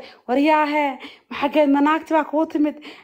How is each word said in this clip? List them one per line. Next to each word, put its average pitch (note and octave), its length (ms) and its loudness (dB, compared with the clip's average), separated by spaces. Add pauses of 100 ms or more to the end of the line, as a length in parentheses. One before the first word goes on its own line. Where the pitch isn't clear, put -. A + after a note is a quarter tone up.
(280)
Waryaahe, D4 560 2 (420)
ma - 100 -16
xaggeed, D4 340 2
ma C#4 100 4
naagti D#4 340 0
baa D4+ 100 2
kuu D4+ 220 -2
timid?" D4+ 300 -2 (280)